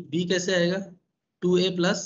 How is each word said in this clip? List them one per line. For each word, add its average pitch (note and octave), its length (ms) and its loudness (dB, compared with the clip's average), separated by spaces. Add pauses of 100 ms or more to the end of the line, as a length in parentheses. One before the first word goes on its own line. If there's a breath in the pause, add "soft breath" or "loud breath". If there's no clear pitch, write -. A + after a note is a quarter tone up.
(160)
B F3 140 -2
कैसे F#3 260 0
आएगा? F3+ 380 0 (480)
टू F3+ 160 2
ए F#3 120 2
plus F3+ 360 0